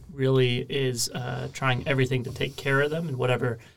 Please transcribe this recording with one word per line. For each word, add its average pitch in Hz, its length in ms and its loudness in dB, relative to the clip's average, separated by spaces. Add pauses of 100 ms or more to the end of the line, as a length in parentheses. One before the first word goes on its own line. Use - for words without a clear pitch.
(120)
really 131 560 2
is, 131 420 -2
uh, 127 420 -6
trying 131 340 0
everything 131 380 2
to 139 80 -6
take 139 240 -4
care 139 240 2
of 147 100 2
them 165 180 -2
and 131 80 -4
whatever 123 420 0 (180)